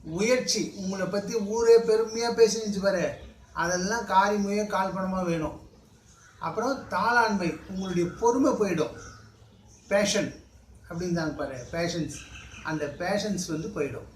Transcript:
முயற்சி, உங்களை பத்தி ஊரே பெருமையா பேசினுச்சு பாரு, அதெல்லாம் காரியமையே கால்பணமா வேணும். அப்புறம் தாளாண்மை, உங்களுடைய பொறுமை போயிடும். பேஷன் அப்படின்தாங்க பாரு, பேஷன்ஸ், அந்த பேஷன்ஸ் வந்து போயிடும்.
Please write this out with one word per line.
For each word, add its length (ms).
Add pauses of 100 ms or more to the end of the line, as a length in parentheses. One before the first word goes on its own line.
முயற்சி, 720
உங்களை 300
பத்தி 280
ஊரே 460
பெருமையா 520
பேசினுச்சு 500
பாரு, 320 (380)
அதெல்லாம் 540
காரியமையே 640
கால்பணமா 560
வேணும். 360 (800)
அப்புறம் 500
தாளாண்மை, 720 (100)
உங்களுடைய 400 (120)
பொறுமை 320
போயிடும். 400 (960)
பேஷன் 560 (440)
அப்படின்தாங்க 480
பாரு, 360
பேஷன்ஸ், 420 (500)
அந்த 220 (120)
பேஷன்ஸ் 480
வந்து 220
போயிடும். 480